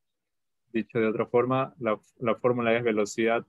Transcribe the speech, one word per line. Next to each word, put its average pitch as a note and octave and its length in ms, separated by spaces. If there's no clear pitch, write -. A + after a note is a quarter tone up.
Dicho A2+ 280
de A2 80
otra A2 180
forma, B2+ 540
la, G#2+ 200
la A2+ 160
fórmula A#2+ 400
es A#2+ 80
velocidad A2+ 640